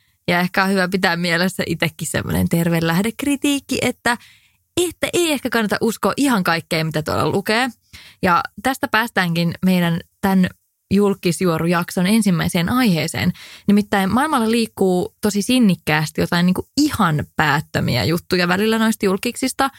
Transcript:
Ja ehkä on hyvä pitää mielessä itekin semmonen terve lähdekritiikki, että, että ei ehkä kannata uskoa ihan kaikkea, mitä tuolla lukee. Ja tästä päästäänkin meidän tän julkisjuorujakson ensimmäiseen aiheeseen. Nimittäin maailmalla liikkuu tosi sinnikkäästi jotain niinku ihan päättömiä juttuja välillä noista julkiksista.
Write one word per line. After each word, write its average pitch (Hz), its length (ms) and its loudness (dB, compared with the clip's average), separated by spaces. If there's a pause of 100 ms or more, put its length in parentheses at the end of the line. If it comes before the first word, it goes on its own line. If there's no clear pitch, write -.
(280)
Ja 175 120 2
ehkä 180 240 0
on 190 60 0
hyvä 190 180 0
pitää 185 280 0
mielessä 175 500 -2
itekin 165 420 -4
semmonen - 420 -2
terve 170 320 0
lähdekritiikki, 254 1000 -2
että, 240 360 -2 (720)
että - 240 -6
ei 339 180 0
ehkä 254 180 -2
kannata 220 320 -2
uskoa 214 360 -2
ihan 247 260 0
kaikkea, 165 400 -2
mitä 156 200 -2
tuolla - 260 -2
lukee. 220 400 -2 (540)
Ja 175 200 2 (200)
tästä 262 240 -2
päästäänkin 170 640 0 (120)
meidän 175 340 2 (220)
tän 190 260 4 (460)
julkisjuorujakson 180 1120 0
ensimmäiseen 180 600 0
aiheeseen. 180 600 0 (360)
Nimittäin 202 460 2
maailmalla 254 380 2
liikkuu 190 680 0
tosi 202 200 0
sinnikkäästi 175 800 2
jotain 175 240 0
niinku 185 220 0 (100)
ihan 185 480 2 (100)
päättömiä 151 680 0
juttuja 175 440 0
välillä 214 320 0
noista 220 260 0
julkiksista. 247 720 -2